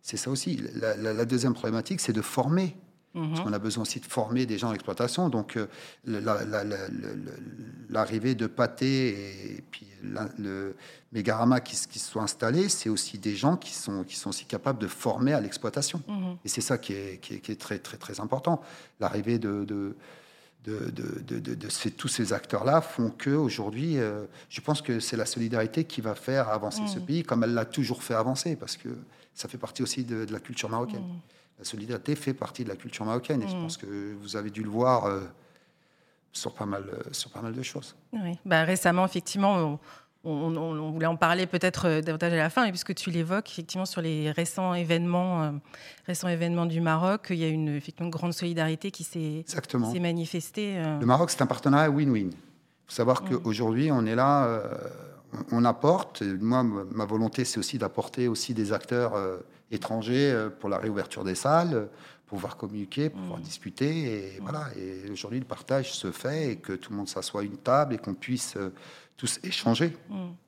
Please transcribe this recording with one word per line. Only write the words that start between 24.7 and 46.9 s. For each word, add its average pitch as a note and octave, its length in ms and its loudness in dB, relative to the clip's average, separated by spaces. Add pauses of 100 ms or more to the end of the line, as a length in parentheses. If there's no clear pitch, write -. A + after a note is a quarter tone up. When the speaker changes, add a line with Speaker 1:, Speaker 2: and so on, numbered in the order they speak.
Speaker 1:
que A#2 160 0
c'est A#2 180 -4
la A2 100 0
solidarité A#2 580 0
qui - 160 -6
va A2 160 -2
faire C3 320 2
avancer G#2+ 400 -2
ce F#3+ 100 -4
Speaker 2:
Mhm. F3+ 80 -6
Speaker 1:
pays, D#3+ 160 0
comme A#2 220 2
elle A#2 100 2
l'a A#2 100 2
toujours B2 380 -2
fait - 120 -2
avancer, C3 420 0
parce - 200 -8
que - 120 -10 (460)
ça - 120 -10
fait - 120 -10
partie - 260 -4
aussi - 180 -2
de, A2+ 220 -2
de G#2+ 80 -6
la A2 80 -6
culture - 280 -6
marocaine. A2 340 -2
Speaker 2:
Mhm. F3 180 -8 (360)
Speaker 1:
La G#2 80 -20
solidarité A2+ 520 -4
fait C3+ 180 -2
partie - 300 -6
de A2 40 -6
la G2 60 -4
culture - 300 -10
marocaine, B2 360 0
et G#2+ 60 -2
je F#3 80 -4
Speaker 2:
Mhm. F3 80 -4
Speaker 1:
pense E3 140 -6
que G2+ 440 -8
vous G2+ 140 -10
avez G#2 160 -4
dû G#2+ 140 -6
le G#2+ 40 -4
voir, A#2 360 4
euh, G2 160 2 (1120)
sur - 200 -6
pas G#2+ 140 -6
mal, G2+ 160 -4 (100)
euh, A2+ 80 -8 (120)
sur - 180 -6
pas - 120 -10
mal A2+ 100 -6
de B2+ 100 -6
choses. - 320 -8 (180)
Speaker 2:
Oui. F3 320 -4
Bah, E3 200 6
récemment, F3+ 400 4
effectivement, G3 500 2
on... D#3 240 2 (460)
On, E3 320 0
on, D#3+ 240 -2
on D#3 100 -4
voulait D#3+ 160 0
en E3 100 4
parler F3 300 4
peut-être, F3+ 400 2
euh, D#3 140 6
davantage E3 320 2
à E3+ 40 4
la D#3+ 140 4
fin, B3+ 140 4
mais G#3+ 60 4
puisque F3+ 260 -4
tu - 140 -4
l'évoques, E3+ 380 0
effectivement, F#3 380 -4
sur F#3 140 -4
les D#3 320 0
récents F3 420 0
événements, F3 680 2
euh, D3 80 0 (560)
récents F3+ 180 -2
événements E3+ 400 2
du E3 140 0
Maroc, E3+ 500 4